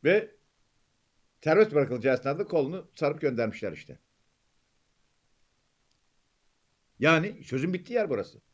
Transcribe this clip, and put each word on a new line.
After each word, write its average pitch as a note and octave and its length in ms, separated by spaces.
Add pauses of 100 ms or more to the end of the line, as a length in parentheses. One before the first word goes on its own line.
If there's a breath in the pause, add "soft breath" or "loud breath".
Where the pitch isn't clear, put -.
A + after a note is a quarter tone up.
Ve G#3 320 (1080)
serbest G#3 300
bırakılacağı C3 400
esnada C#3 320
kolunu E3 500
sarıp D3+ 260
göndermişler A2+ 500
işte. C#2+ 280 (3000)
Yani D#3+ 440
sözün C#3 300
bittiği F#3 240
yer G#3 120
burası. G#2+ 320 (120)